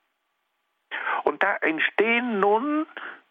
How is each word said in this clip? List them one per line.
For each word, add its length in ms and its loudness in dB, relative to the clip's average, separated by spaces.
Und 180 0
da 160 2
entstehen 800 0
nun 460 2